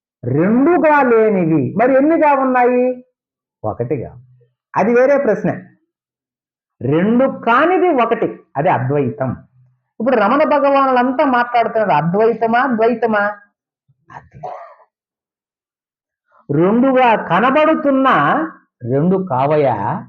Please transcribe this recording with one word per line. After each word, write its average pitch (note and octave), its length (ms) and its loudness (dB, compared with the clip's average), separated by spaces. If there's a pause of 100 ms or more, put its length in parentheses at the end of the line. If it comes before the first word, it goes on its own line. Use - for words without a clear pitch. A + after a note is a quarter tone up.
(220)
రెండుగా C4 720 2 (160)
లేనివి. F#3+ 520 2 (160)
మరి B3+ 220 2
ఎన్నిగా D4+ 300 2 (140)
ఉన్నాయి? B3 380 2 (800)
ఒకటిగా. A2 480 -6 (640)
అది G#3 240 0
వేరే C4+ 260 4
ప్రశ్న. F#3+ 260 -2 (1300)
రెండు G3+ 460 2 (200)
కానిది E4 440 2 (140)
ఒకటి, - 240 -2 (300)
అది E3 180 0
అద్వైతం. B2+ 540 -4 (680)
ఇప్పుడు B3+ 220 0
రమణ C4 200 0 (120)
భగవానులంతా C4+ 680 0 (120)
మాట్లాడుతున్నారు, A3 640 0
అద్వైతమా, A3+ 600 0 (160)
ద్వైతమా? A3+ 440 0 (960)
అద్వైతం. - 460 -18 (1900)
రెండుగా A#3+ 600 2 (220)
కనబడుతున్నా C4+ 880 2 (760)
రెండు E3+ 240 0 (140)
కావయా. C#3 460 0 (320)